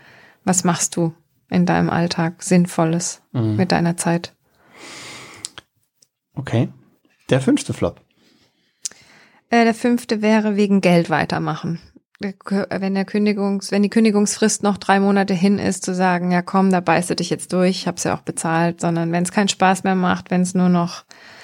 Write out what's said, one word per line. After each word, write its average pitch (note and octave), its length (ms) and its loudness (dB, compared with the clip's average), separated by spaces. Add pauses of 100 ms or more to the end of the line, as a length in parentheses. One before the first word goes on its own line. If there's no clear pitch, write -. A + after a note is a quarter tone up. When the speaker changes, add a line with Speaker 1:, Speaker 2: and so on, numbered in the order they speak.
(440)
Speaker 1:
was F3+ 200 0
machst F3 320 -2
du E3 160 -2 (380)
in F3 160 2
deinem E3 240 2
Alltag E3+ 520 -2
Sinnvolles E3+ 800 0 (100)
Speaker 2:
Mhm. A2 240 0
Speaker 1:
mit F#3 160 0
deiner E3+ 240 0
Zeit. F3 380 -4 (2000)
Speaker 2:
Okay. C3 360 -2 (580)
Der B2+ 120 2
fünfte A3+ 340 0
Flop. - 260 -4 (1500)
Speaker 1:
Äh, A#3 140 4
der A3+ 100 2
fünfte A#3+ 480 -2
wäre G#3+ 340 2
wegen G3+ 240 2
Geld F3 300 4
weitermachen. D#3+ 680 -2 (440)
Der G3+ 100 -8
Kü-, G3 380 -4
wenn F#3+ 240 -4
der G3 120 -2
Kündigungs-, G3+ 640 -2
wenn G3+ 120 2
die G3+ 80 2
Kündigungsfrist G#3+ 720 2
noch G3+ 160 0
drei G3 200 2
Monate G3 360 2
hin G3 240 2
ist, G3 260 -2
zu F#3+ 100 -4
sagen, F3+ 360 0
„Ja F3 100 2
komm, F#3+ 300 2
da F#3 100 2
beißt E3+ 300 0
du D#3+ 60 -2
dich F3 120 -4
jetzt - 240 -6
durch, F#3 300 0
ich - 40 -4
hab's - 180 -6
ja E3+ 120 0
auch - 60 -10
bezahlt“, E3+ 580 -2
sondern E3 320 -2
wenn's F3 200 -2
keinen G3+ 160 0
Spaß F#3+ 360 0
mehr F#3+ 100 0
macht, F3+ 360 -2
wenn's F3+ 240 0
nur F3+ 160 2
noch F3 340 -2 (400)